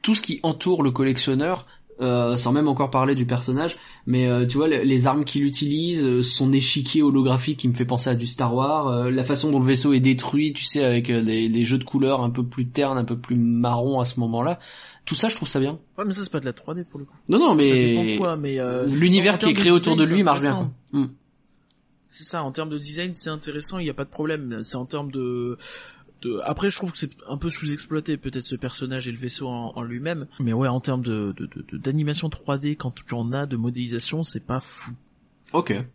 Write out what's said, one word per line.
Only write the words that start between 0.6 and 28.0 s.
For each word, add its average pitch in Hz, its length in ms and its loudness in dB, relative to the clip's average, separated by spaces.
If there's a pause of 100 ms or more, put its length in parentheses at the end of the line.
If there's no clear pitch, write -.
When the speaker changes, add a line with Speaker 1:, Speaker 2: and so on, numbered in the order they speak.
Speaker 1:
le 139 80 4
collectionneur, 135 760 0 (340)
euh, 123 360 2
sans 123 140 0
même 151 160 2
encore 135 240 0
parler 135 240 2
du 127 100 0
personnage, 127 520 -2 (300)
mais, 127 200 2
euh, 123 200 4
tu 123 100 0
vois, 151 100 4
le, 147 160 2
les 131 240 4
armes 139 180 2
qu'il 143 200 0
utilise, 151 600 0
euh, 123 180 2
son 135 300 2
échiquier 135 500 2
holographique 135 580 2
qui 131 80 0
me 120 60 2
fait 123 100 0
penser 123 260 -2
à 123 60 2
du 120 100 -4
Star 120 280 -2
Wars, 143 340 0
euh, 123 220 0
la 127 120 0
façon 143 300 0
dont 139 80 4
le 127 60 4
vaisseau 135 260 4
est 131 80 6
détruit, 135 520 2
tu - 120 -6
sais, 147 200 0
avec, 120 240 2
euh, 117 140 2
les, 113 260 2
les 113 160 2
jeux 127 140 2
de 127 60 -4
couleurs 131 400 2
un 120 60 0
peu 123 140 -2
plus 123 240 -4
ternes, 135 300 0
un 120 60 2
peu 120 120 -4
plus 120 200 -2
marron 120 640 2
à 123 40 2
ce 123 160 -4
moment-là, 120 380 0 (460)
tout - 100 -4
ça, 226 140 2
je 226 80 -2
trouve - 120 -4
ça 143 120 0
bien. 143 180 -2 (200)
Speaker 2:
Ouais, 196 80 -4
mais 196 80 -2
ça, 202 100 -6
c'est - 80 -10
pas 151 80 -2
de 131 60 -10
la 123 80 -6
trois - 200 -12
D 180 100 -8
pour - 140 -16
le 139 60 -12
coup. - 100 -20 (140)
Speaker 1:
Non, 196 100 6
non, 294 160 6
mais 147 140 6
Speaker 2:
Ça 131 60 6
dépend 117 500 4
quoi, 165 120 0
mais, 139 220 -4
euh, 127 280 -2
Speaker 1:
l'univers 180 480 4
Speaker 2:
en - 20 -2
Speaker 1:
qui - 80 -2
est - 40 6
Speaker 2:
termes 160 120 2
Speaker 1:
créé 180 100 6
Speaker 2:
de 175 60 8
Speaker 1:
autour 170 200 4
de 160 60 6
Speaker 2:
design, 160 140 4
Speaker 1:
lui 208 40 6
Speaker 2:
c'est 190 40 4
Speaker 1:
marche 139 160 4
bien, 143 100 2
Speaker 2:
intéressant. 180 220 -2 (180)
Speaker 1:
quoi. 143 100 0
Hmm. 127 80 0 (1000)
Speaker 2:
C'est - 140 -16
ça, 165 180 -6
en 135 80 -4
termes 156 200 -6
de 151 80 -6
design, 151 360 -8
c'est - 160 -6
intéressant, 151 480 -6
il 175 80 -4
y 143 40 -2
a 131 40 -6
pas 139 100 -6
de - 60 -16
problème. 151 520 -6
C'est 113 140 -8
en 127 100 -6
termes 143 240 -6
de, 123 480 -4 (640)
de, 110 220 -4
après, 196 260 -2
je - 80 -8
trouve 180 140 -8
que - 60 -10
c'est 143 120 -6 (180)
un 139 80 -8
peu 160 140 -6
sous-exploité, 151 680 -6